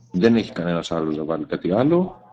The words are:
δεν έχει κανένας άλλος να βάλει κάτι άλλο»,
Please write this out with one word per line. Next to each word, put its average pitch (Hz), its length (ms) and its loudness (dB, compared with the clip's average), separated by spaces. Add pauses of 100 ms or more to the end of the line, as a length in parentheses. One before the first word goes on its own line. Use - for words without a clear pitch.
(120)
δεν 113 240 4
έχει 104 160 -2
κανένας 85 400 -4
άλλος 80 240 -2
να 78 80 -6
βάλει 76 200 -4
κάτι 82 280 -4
άλλο», 165 500 2 (100)